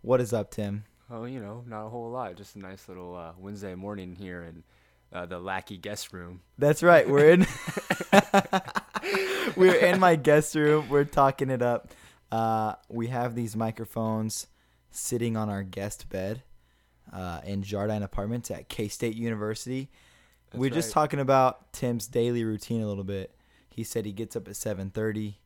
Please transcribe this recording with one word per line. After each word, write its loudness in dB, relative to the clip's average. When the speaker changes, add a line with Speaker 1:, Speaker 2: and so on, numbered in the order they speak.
Speaker 1:
What 4
is -2
up, -4
Tim? -6
Speaker 2:
Oh, -12
you -12
know, -14
not -12
a -12
whole -12
lot. -8
Just -20
a -16
nice -16
little, -14
uh, -14
Wednesday -12
morning -10
here -12
in, -18
uh, -10
the -10
Lackey -8
guest -12
room. -14
Speaker 1:
That's 2
right. 8
We're 8
in, 8
Speaker 2:
<laughs> -
Speaker 1:
<laughs> 0
we're 8
in 6
my 8
guest 4
room. 4
We're 4
talking 2
it 0
up. 0
Uh, 0
we -6
have -4
these -6
microphones -4
sitting -4
on -2
our -4
guest -10
bed, -6
uh, -10
in -6
Jardine -2
Apartments -6
at -10
K-State -4
University. -6
Speaker 2:
That's -10
Speaker 1:
We're 2
just -2
Speaker 2:
right. -10
Speaker 1:
talking 0
about 2
Tim's -4
daily 0
routine -4
a -4
little -6
bit. -8
He -10
said -6
he -8
gets -8
up -8
at -14
seven -6
thirty. -4